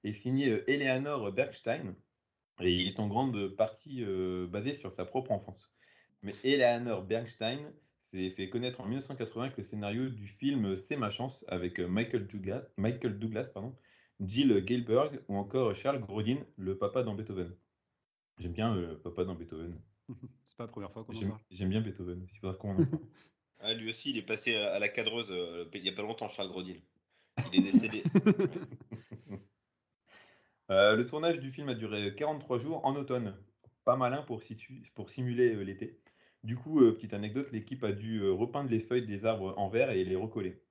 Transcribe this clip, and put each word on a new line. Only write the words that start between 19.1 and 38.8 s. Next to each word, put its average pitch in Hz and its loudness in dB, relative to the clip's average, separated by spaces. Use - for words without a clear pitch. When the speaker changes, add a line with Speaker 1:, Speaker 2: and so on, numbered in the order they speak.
Speaker 1:
dans 90 -2
Beethoven. 82 -10
Speaker 2:
<laughs> - -16
C'est - -20
pas 120 -8
la 110 -14
première 101 -10
fois 113 -12
qu'on 107 -12
en - -8
Speaker 1:
J'aime, 104 -2
Speaker 2:
parle. 104 -8
Speaker 1:
j'aime 92 -2
bien 110 2
Beethoven, 92 -6
c'est - -20
pour 95 -4
ça 95 -6
qu'on 101 -4
en - -2
parle. 139 4
Speaker 2:
<laughs> 156 -2
Speaker 3:
Ah, 113 0
lui 113 -4
aussi, 120 -6
il 117 -2
est 107 -2
passé 110 0
à, 104 2
à 101 0
la 104 2
cadreuse, 110 -2
euh, 87 -4
il 95 -10
y 95 0
a 92 -6
pas 104 -6
longtemps, 107 -6
Charles 98 -6
Grodin. 90 -8
Il - 6
est 196 4
décédé. 214 4
Speaker 1:
<laughs> - -2
Speaker 3:
Ouais. 95 -10
Speaker 1:
Euh, 101 10
le 123 4
tournage 156 2
du 131 -6
film 143 -6
a 123 0
duré 104 -2
quarante-trois 147 -2
jours 147 -4
en 135 2
automne. 127 -4
Pas 123 6
malin 131 2
pour 117 -8
situ-, 117 -16
pour 104 -10
simuler, 123 4
euh, 101 -4
l'été. 98 -8
Du 113 -2
coup, 143 4
euh, 113 12
petite 107 -6
anecdote, 104 -4
l'équipe 120 -6
a 104 2
dû, 107 -2
euh, 98 4
repeindre 123 0
les 113 2
feuilles 120 0